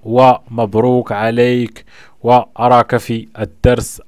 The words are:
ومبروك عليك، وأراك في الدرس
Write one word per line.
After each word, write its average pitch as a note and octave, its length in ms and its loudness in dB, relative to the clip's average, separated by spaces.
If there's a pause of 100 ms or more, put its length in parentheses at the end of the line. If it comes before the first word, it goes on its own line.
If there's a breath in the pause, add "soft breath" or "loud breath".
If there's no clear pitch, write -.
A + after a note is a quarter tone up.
ومبروك A#2 1080 0
عليك، A#2 760 -4 (380 soft breath)
وأراك A#2+ 760 2
في A2+ 300 -8 (120)
الدرس A#2+ 680 -4